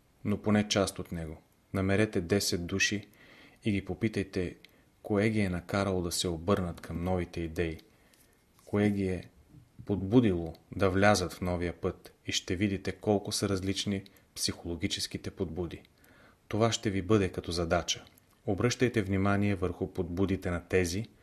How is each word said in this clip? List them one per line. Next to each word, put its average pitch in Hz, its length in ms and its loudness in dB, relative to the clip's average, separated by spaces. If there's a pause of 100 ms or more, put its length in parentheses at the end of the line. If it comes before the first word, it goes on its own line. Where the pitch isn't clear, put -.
(240)
но 101 180 0
поне 104 260 2
част 98 300 0
от 90 140 -10
него. 80 300 -8 (320)
Намерете 98 460 2
десет 87 460 0
души 98 420 -2 (560)
и 113 80 2
ги 98 120 0
попитайте, 95 720 -4 (460)
кое 107 280 2
ги 107 100 2
е 98 80 2
накарало 92 540 -2
да 85 100 -4
се - 160 -2
обърнат 87 520 0
към 85 240 -6
новите 90 360 -2
идеи, 80 400 -4 (840)
кое 104 260 2
ги 98 160 0
е 92 240 -4 (540)
подбудило 95 680 2 (220)
да 95 140 4
влязат 95 420 4
в - 80 -16
новия 87 400 -2
път, - 340 -6 (120)
и - 60 -4
ще - 240 -2
видите 95 360 -2
колко 104 400 0
са - 160 -2
различни 98 560 -2 (300)
психологическите - 960 -6
подбуди. 82 520 -6 (680)
Това 110 240 2
ще - 180 -2
ви 95 120 0
бъде 95 300 4
като 90 200 -6
задача. 85 520 -2 (420)
Обръщайте 113 560 2
внимание 101 520 2
върху 90 380 -2
подбудите 92 580 0
на 85 180 -4
тези, 92 380 0 (160)